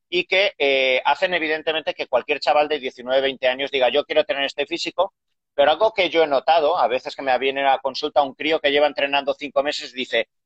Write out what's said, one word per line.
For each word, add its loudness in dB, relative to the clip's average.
y -2
que, 0
eh, 2
hacen 0
evidentemente -2
que -10
cualquier -2
chaval 2
de -2
diecinueve, -2
veinte -2
años -2
diga, 2
"Yo 0
quiero 0
tener -4
este -4
físico", -4
pero 4
algo 2
que 0
yo 2
he 2
notado, 2
a 2
veces -4
que -12
me 0
viene -2
a 4
la 2
consulta -2
un -2
crío -2
que 2
lleva 4
entrenando -2
cinco -2
meses, -6
dice, -2